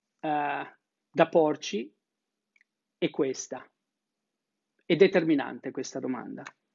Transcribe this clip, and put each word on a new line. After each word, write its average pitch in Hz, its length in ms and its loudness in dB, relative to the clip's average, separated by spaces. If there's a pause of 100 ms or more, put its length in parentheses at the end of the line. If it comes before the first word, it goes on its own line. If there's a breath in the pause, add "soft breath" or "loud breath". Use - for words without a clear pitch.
(200)
eh, 147 560 -4 (340)
da 165 200 4
porci 165 600 0 (1080)
è 170 100 0
questa, - 580 -4 (1200)
è 170 80 2
determinante 151 760 2
questa - 260 -8
domanda, 123 460 -8 (300)